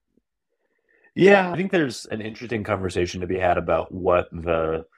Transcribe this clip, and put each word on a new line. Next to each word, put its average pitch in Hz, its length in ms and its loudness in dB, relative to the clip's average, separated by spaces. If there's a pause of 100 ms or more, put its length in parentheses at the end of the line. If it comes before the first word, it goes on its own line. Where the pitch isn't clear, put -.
(1120)
Yeah, 185 380 6
I 160 60 -4
think 190 140 -4
there's 151 340 -2
an 110 160 -8
interesting 110 420 -8
conversation 92 560 -2
to 90 80 -6
be 92 120 -2
had 87 180 2
about 82 340 -2
what 90 400 0
the 80 540 -2 (120)